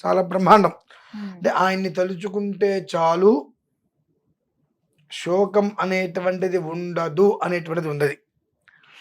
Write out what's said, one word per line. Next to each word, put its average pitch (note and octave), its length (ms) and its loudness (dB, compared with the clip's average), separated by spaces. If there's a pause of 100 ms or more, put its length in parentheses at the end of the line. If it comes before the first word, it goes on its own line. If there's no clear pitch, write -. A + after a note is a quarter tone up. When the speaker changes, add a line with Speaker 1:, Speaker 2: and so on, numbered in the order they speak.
Speaker 1:
చాలా F3+ 160 2
బ్రహ్మాండం. F#3 480 4
Speaker 2:
Hmm. - 600 -16
Speaker 1:
అంటే F3+ 200 -4
ఆయన్ని F#3+ 400 0
తలుచుకుంటే F#3+ 960 -4 (100)
చాలు, F3+ 560 2 (1600)
శోకం G3 580 0 (100)
అనేటువంటిది F#3 800 -2
ఉండదు E3+ 840 0
అనేటువంటిది E3 460 -4
ఉండదు. D3 260 -2 (880)